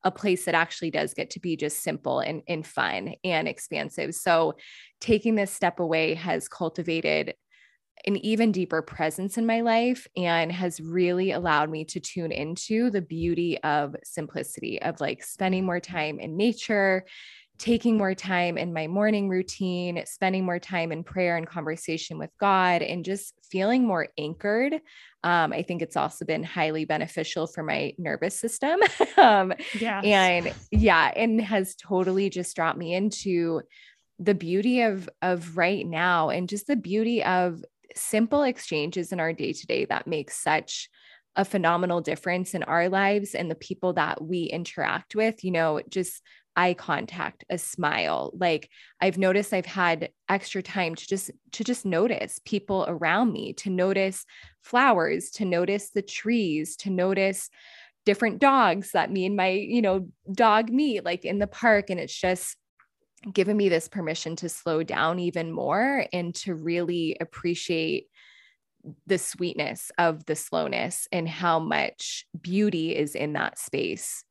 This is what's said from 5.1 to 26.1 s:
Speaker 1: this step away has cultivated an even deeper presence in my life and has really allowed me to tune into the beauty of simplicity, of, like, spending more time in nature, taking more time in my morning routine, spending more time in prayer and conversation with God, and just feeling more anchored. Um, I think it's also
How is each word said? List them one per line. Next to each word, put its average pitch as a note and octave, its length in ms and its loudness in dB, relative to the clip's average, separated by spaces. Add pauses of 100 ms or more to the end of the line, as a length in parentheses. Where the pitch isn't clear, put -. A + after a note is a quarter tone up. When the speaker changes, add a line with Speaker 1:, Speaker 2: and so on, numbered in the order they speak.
Speaker 1:
this G3 160 0
step F3+ 300 -2
away D#3+ 340 2
has E3 340 -4
cultivated D#3+ 880 -2 (720)
an G3 120 2
even A3 340 2
deeper E3 300 -2
presence F3 560 -4
in A3+ 80 0
my A3+ 160 0
life A#3 440 0 (100)
and E3+ 360 2
has F3+ 260 -4
really F3+ 520 0
allowed D#3 400 2
me D#3 160 -6
to - 140 -8
tune E3 320 -6
into G#3+ 580 -2
the G3 100 0
beauty E3+ 640 -2
of D3 420 0
simplicity, - 760 -8
of, E3 180 -6
like, - 220 -4
spending F#3+ 420 -2
more F3 160 -2
time D#3 400 -6
in D#3+ 160 -8
nature, G3 680 2 (520)
taking A3+ 400 2
more F#3+ 180 2
time F3 440 0
in F3 160 -4
my D#3+ 140 -4
morning G#3 400 2
routine, F3+ 800 -2
spending F#3+ 380 0
more F3 140 -2
time E3+ 320 -4
in D#3+ 140 -6
prayer F3+ 320 0
and E3 100 -4
conversation D#3+ 720 -6
with D3+ 200 -10
God, F#3 440 4
and F3 220 -4
just F#3+ 280 -6 (180)
feeling A3+ 360 2
more F3 220 0 (100)
anchored. G#3 560 -2 (480)
Um, E3+ 300 4
I D#3 100 -4
think E3+ 180 -4
it's D#3+ 160 -4
also D3+ 280 -2